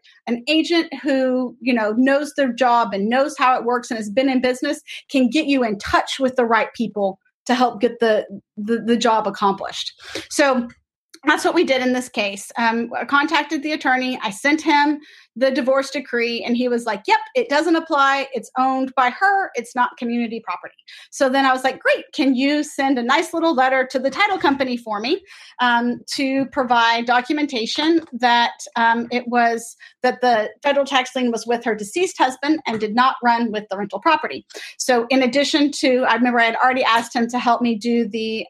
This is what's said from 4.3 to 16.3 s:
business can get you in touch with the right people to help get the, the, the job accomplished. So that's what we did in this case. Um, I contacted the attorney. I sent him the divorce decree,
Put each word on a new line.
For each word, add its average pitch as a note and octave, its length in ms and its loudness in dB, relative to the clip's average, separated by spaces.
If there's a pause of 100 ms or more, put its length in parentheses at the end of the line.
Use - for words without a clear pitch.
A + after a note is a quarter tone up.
business B3+ 400 -2 (280)
can B3+ 200 2
get D4 180 0
you C#4 160 2
in G#3+ 160 -2
touch - 400 -2
with B3+ 160 0
the B3 100 2
right A3 280 2
people G3+ 460 -4 (260)
to B3 100 4
help A#3+ 260 2
get A#3 180 0
the, A3 260 2 (320)
the, A3 220 -4
the A#3 180 0
job A3 300 2
accomplished. - 680 -4 (360)
So B3+ 380 2 (580)
that's D4+ 200 2
what E4+ 100 2
we F4 80 4
did C4 180 0
in B3+ 120 0
this B3+ 160 -4
case. G3+ 480 -6
Um, A#3 400 0
I B3 80 -6
contacted D4+ 580 0
the D4+ 80 -4
attorney. B3+ 500 -2
I A3 80 -4
sent C#4+ 320 0
him D4 380 2 (360)
the C4+ 140 2
divorce C4+ 400 0
decree, A#3 540 -4